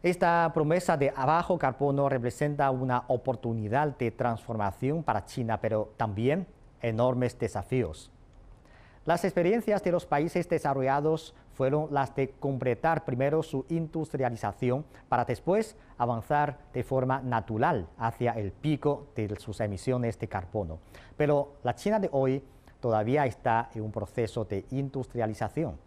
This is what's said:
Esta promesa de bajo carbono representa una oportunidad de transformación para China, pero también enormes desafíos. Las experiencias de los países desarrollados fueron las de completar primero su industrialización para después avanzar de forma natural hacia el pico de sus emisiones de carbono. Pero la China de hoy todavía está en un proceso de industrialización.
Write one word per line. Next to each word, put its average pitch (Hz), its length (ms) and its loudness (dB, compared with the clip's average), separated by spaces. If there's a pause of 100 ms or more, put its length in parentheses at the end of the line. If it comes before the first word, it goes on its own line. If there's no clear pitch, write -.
Esta 170 520 4
promesa 160 420 2
de 139 140 2
bajo 160 480 2
carbono 139 500 2
representa 139 600 0
una 127 380 0
oportunidad 120 880 0
de 117 140 0
transformación 117 920 -2
para 107 240 -2
China, 113 340 -4
pero 107 360 -2
también 120 500 0 (340)
enormes 120 580 0
desafíos. 104 720 -2 (920)
Las 170 200 2
experiencias 202 600 2
de 180 80 2
los 175 140 0
países 165 420 0
desarrollados 143 840 0 (180)
fueron 147 380 2
las 139 240 0
de 135 180 0
completar 139 720 0
primero 143 380 0
su 135 260 -4
industrialización 135 1160 -2 (240)
para 120 160 2
después 185 520 0 (200)
avanzar 131 600 0 (140)
de 127 100 -2
forma 131 400 0
natural 117 640 0 (120)
hacia 117 340 0
el 101 200 -4
pico 147 640 -2
de 104 240 -2
sus - 220 -10
emisiones 117 580 -2
de 107 100 -6
carbono. 92 520 -6 (360)
Pero 147 460 2
la 120 120 0
China 214 260 0
de 190 120 0
hoy 135 300 2 (380)
todavía 120 460 2
está 117 480 0
en 110 100 -6
un 107 80 -6
proceso 110 520 -4
de 98 260 -4
industrialización. 120 1160 -4